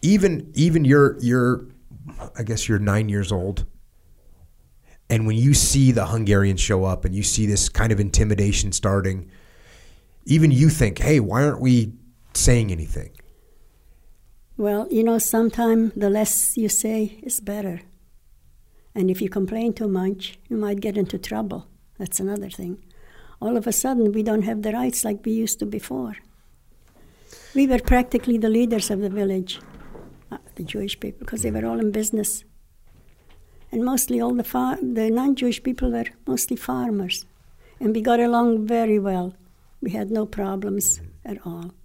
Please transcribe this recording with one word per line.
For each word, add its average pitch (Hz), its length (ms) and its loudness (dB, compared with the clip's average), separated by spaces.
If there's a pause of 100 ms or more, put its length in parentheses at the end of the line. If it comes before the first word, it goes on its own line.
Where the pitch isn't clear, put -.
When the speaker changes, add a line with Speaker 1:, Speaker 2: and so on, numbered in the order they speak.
Speaker 1:
even, 185 520 2
even 165 300 4
you're, 139 360 4
you're, 123 480 2 (680)
I 117 60 -6
guess 107 260 -4
you're 104 100 4
nine 104 300 0
years 101 220 -2
old, 95 340 -2 (1400)
and 110 180 2
when 110 80 2
you 127 180 6
see 131 380 4
the 110 140 2
Hungarians 98 560 2
show 95 240 2
up 92 180 -2
and 92 100 0
you 98 100 -2
see 107 220 0
this 104 220 0
kind 113 240 2
of 101 80 2
intimidation 101 720 2
starting, 95 580 -2 (960)
even 151 260 6
you 139 180 8
think, 113 300 2
"Hey, 147 200 4
why 110 240 2
aren't 147 160 0
we 120 340 4 (400)
saying 117 380 4
anything?" 78 400 -6 (1400)
Speaker 2:
Well, 208 340 -2
you 226 140 2
know, 226 160 4
sometimes 226 760 2
the 202 140 0
less - 480 0
you 220 120 0
say 214 520 -2
is 247 200 -6
better. 196 400 -8 (1120)
And 185 160 0
if 185 100 -2
you 196 80 -2
complain 220 440 -2
too 220 140 -4
much, 190 520 -4 (100)
you 233 80 -4
might 202 220 -2
get 202 180 -4
into 190 220 -2
trouble. 214 480 -8 (320)
That's 185 200 -6
another 196 300 -6
thing. 180 340 -12 (560)
All 226 160 -2
of 226 120 -2
a 233 40 -2
sudden, 240 400 0
we 214 120 0
don't 214 180 0
have 214 220 -4
the 214 80 -4
rights 247 340 -4
like 208 180 -6
we 220 100 -2
used 226 260 -4
to 208 80 -6
before. 214 480 -8 (1400)
We 277 140 4
were 254 120 4
practically 247 600 2
the 220 100 0
leaders 226 400 0
of 196 120 -2
the 202 80 -2
village, 190 500 -4 (720)
uh, - 80 -16 (160)
the - 80 -12
Jewish 202 360 -8
people, - 280 -10
'cause 220 160 -6
they 226 80 -2
were 220 140 -4
all 226 140 -4
in 214 120 0
business. 214 520 -4 (1300)
And 233 140 -2
mostly 247 340 0
all 240 140 -2
the 240 100 -2
far-, 254 380 -4
the 226 300 -2
non-Jewish 254 500 0
people 247 300 -2
were 117 180 -4 (160)
mostly - 320 -4
farmers. 226 680 -4 (540)
And 220 160 0
we 226 60 -2
got 233 180 2
along 233 460 2
very 226 320 2
well. 190 380 -2 (440)
We 233 120 -4
had 208 180 -6
no 214 160 -2
problems 196 760 -4 (220)
at 214 220 -10
all. 170 260 -12 (140)